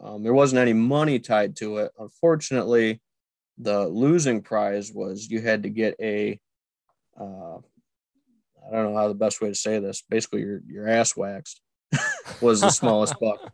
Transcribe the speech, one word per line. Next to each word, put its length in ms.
Um, 200
there 120
wasn't 260
any 140
money 460
tied 380
to 200
it. 200
Unfortunately, 1040
the 300
losing 540
prize 500
was 380
you 120
had 220
to 60
get 320
a, 400
uh, 380
I 1160
don't 200
know 60
how 100
the 60
best 260
way 80
to 80
say 240
this. 300
Basically, 320
your, 260
your 220
ass 260
waxed 460
<laughs> 400
was 180
the 100
smallest 520
buck. 180